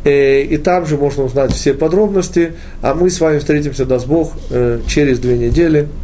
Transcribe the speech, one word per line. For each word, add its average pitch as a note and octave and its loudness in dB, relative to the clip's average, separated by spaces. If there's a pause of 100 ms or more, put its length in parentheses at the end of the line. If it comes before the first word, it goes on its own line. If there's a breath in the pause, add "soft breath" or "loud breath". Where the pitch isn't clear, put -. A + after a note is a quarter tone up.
Э, C#3 4
и C#3 -2
там F3+ 0
же D3+ 0
можно C#3 -2
узнать C3 0
все G#3 0
подробности. F3 0 (280 loud breath)
А C3+ 0
мы F3+ 2
с F3 -4
вами D#3 2
встретимся, D3 -2
даст B2 -2
Бог, D#3 0 (160)
э, A#2+ 0
через C#3 2
две A#2+ 0
недели. D3 2 (160)